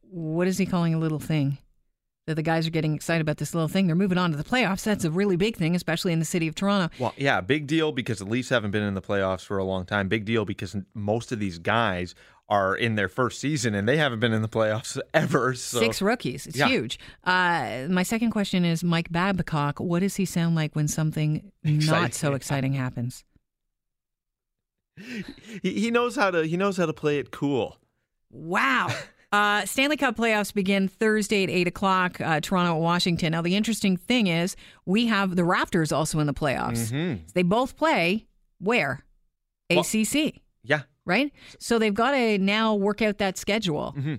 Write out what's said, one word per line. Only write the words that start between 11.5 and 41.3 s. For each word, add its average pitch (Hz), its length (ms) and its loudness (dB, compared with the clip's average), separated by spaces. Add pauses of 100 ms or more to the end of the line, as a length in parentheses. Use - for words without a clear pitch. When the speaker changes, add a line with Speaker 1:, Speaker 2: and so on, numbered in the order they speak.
Speaker 2:
guys 95 560 0 (320)
are 98 280 2
in 113 200 0
their 98 120 0
first 120 320 -2
season 123 360 -2
and 101 120 0
they 139 80 4
haven't 135 240 0
been 113 120 2
in 110 100 0
the 110 60 -2
playoffs 110 580 -2
<laughs> - 80 -16
ever. 131 400 2
So. 120 240 -6
Speaker 1:
Six 113 240 0
rookies. 151 460 -2
It's 151 80 -10
Speaker 2:
Yeah. 143 120 2
Speaker 1:
huge. 156 300 -2 (240)
Uh, 165 680 0
my 180 120 2
second 226 300 0
question 196 320 0
is, 165 180 0
Mike 170 300 0
Babcock, 170 680 0
what 170 220 0
does 196 160 0
he 190 80 0
sound 170 320 0
like 151 180 -2
when 151 140 0
something 156 640 -2 (100)
not 151 140 2
Speaker 2:
Exciting. 156 360 2
Speaker 1:
so 143 220 -2
exciting 135 380 -2
happens? 127 500 -6 (2500)
Speaker 2:
He, 185 180 -2
he 233 100 0
knows 240 260 0
how 202 140 2
to, 165 160 2
he 165 100 -2
knows 196 200 0
how 180 100 2
to 156 60 -2
play 147 260 0
it - 120 -6
cool. 139 460 0 (540)
Speaker 1:
Wow. 196 640 -2
Speaker 2:
<laughs> - 60 -6 (340)
Speaker 1:
Uh, 208 340 2
Stanley 285 300 0
Cup 254 200 0
playoffs 220 380 0
begin 196 320 2
Thursday 214 560 2
at 175 80 0
eight 175 160 2
o'clock, 185 540 0
uh, 156 200 0
Toronto, 175 360 0
Washington. 170 560 2
Now, 165 100 -2
the 180 140 2
interesting 208 400 2
thing 240 320 0
is 170 260 0 (320)
we 220 220 2
have 196 260 2
the 180 80 2
Raptors 175 520 2
also 156 260 0
in 147 80 2
the 139 40 -2
playoffs. 117 600 -2
Speaker 2:
Mm-hmm. 139 320 -4 (100)
Speaker 1:
They 180 80 2
both 220 340 0
play 214 520 0 (320)
where? 170 440 -2 (640)
Speaker 2:
Well, 170 120 4
Speaker 1:
A - 40 0
C 220 200 0
C. 285 380 -2 (200)
Speaker 2:
yeah. 139 200 0 (220)
Speaker 1:
Right? 240 280 0 (260)